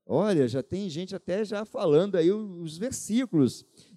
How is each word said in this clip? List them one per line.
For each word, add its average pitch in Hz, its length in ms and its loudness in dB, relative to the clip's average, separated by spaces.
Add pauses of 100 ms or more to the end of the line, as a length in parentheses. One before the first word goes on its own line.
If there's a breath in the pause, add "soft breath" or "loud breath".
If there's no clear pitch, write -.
olha, 156 420 2
já 131 140 -2
tem 190 260 -8
gente 175 260 -8
até 190 300 -4
já 208 220 -6
falando 185 500 2
aí 170 160 4
o-, 202 300 -6
os 160 160 -10
versículos. 208 880 0 (300 soft breath)